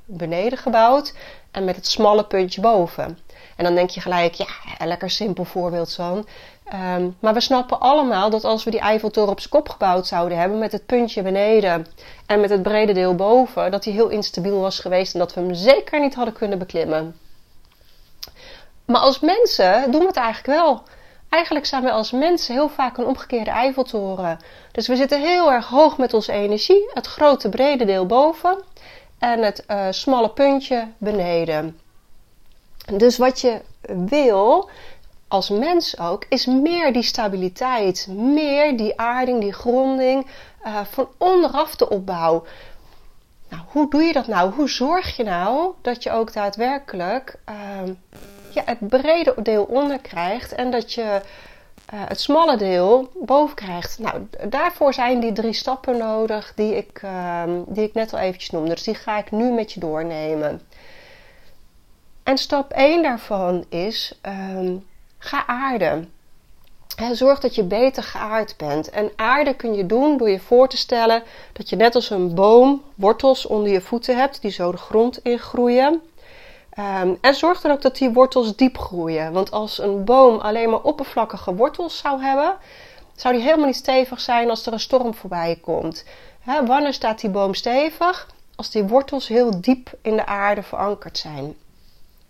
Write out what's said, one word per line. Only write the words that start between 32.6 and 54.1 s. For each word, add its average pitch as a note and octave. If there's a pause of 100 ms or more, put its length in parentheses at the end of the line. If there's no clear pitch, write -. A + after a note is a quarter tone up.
Dus A#3
wat B3+
je A3+ (460)
wil, C4 (580)
als F#3+
mens D#4
ook, E3+
is B3+
meer C#4+
die A#3
stabiliteit, F#3+
meer C#4+
die G#3+
aarding, B3
die G3+
gronding, C4 (360)
eh, G#3+ (120)
van B3+ (100)
onderaf D#4+
de -
opbouw. E3+ (1080)
Nou, E3
hoe D4
doe D4
je E4
dat B3
nou? F#3+
Hoe C#4
zorg E4
je B3
nou A3
dat B3
je A#3+
ook A3+
daadwerkelijk, A3
ehm, G3+ (560)
ja, C4+
het A#3
brede D4
deel G#3+
onder C#4
krijgt -
en B3
dat A3+
je, G#3 (640)
eh, G#3
het -
smalle D4+
deel G3
boven D4
krijgt? F3+
Nou, G#3